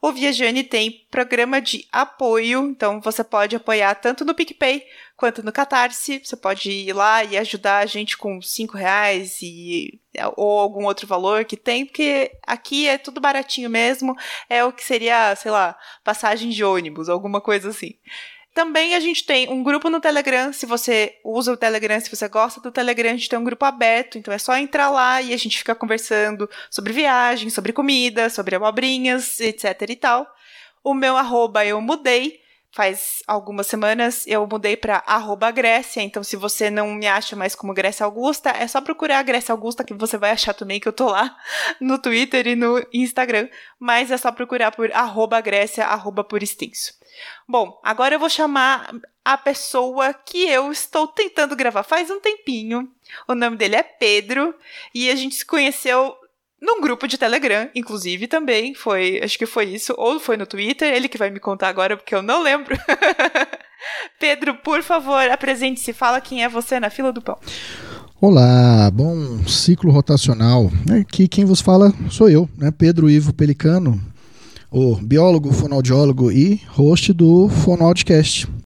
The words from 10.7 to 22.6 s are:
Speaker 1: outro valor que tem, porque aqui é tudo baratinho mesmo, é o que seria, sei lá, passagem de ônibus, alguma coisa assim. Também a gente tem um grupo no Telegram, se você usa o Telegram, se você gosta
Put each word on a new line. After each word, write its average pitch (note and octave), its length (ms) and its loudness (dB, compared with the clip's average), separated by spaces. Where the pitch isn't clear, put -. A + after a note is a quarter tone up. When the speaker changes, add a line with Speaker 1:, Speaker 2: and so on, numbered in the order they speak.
Speaker 1:
outro G3+ 200 -6
valor G3 380 -2
que A3 140 -10
tem, B3 260 -4
porque C#4+ 480 -4
aqui C#4 420 -4
é C#4 80 0
tudo C#4 240 -12
baratinho C4+ 480 -2
mesmo, B3+ 480 -2
é A#3+ 160 2
o B3+ 80 -2
que B3+ 100 -18
seria, A3+ 540 0
sei A3 140 -8
lá, F#3+ 260 0
passagem A3 460 -2
de G#3+ 160 -4
ônibus, E3+ 440 -2
alguma G3+ 320 -2
coisa G3+ 280 -2
assim. G#3 260 -14
Também E4 380 0
a - 20 2
gente E4 260 -4
tem B3+ 240 0
um C4 140 -6
grupo D4 260 -2
no D#4+ 120 -2
Telegram, C#4 520 -2
se C4 140 -10
você A#3 480 -2
usa A#3 280 -4
o A#3+ 40 -2
Telegram, A3 440 -2
se A3+ 100 -14
você G#3+ 180 -8
gosta A3 320 -2